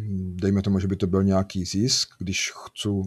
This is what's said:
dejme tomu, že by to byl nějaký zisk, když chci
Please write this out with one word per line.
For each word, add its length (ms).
dejme 280
tomu, 160
že 100
by 80
to 100
byl 180
nějaký 400
zisk, 540
když 380
chci 320